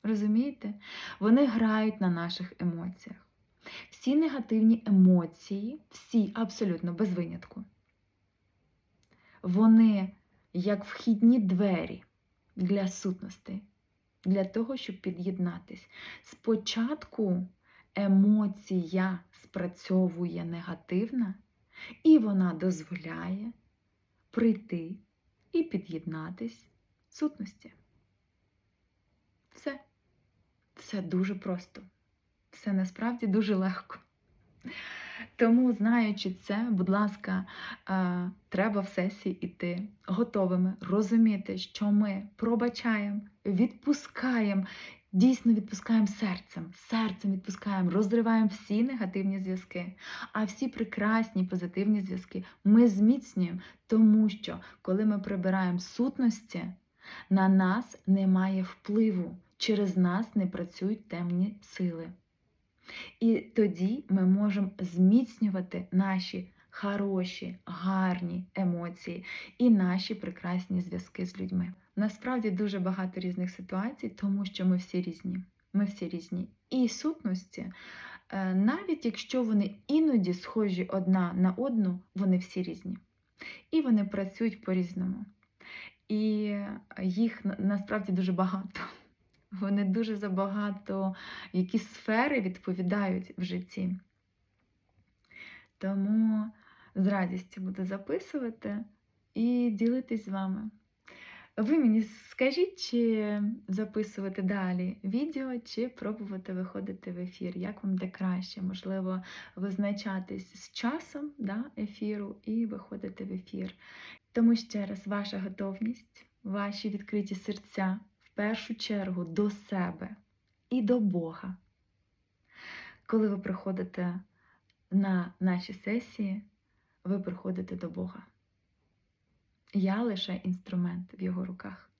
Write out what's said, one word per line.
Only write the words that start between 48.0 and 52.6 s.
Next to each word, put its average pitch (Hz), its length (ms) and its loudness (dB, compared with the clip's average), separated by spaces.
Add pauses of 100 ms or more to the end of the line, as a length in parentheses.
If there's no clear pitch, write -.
всі 208 360 0
негативні 196 560 -2
зв'язки, 185 560 -6 (380)
а 220 100 0
всі 208 240 -4
прекрасні, 220 760 0
позитивні 190 580 0
зв'язки 185 420 -6 (200)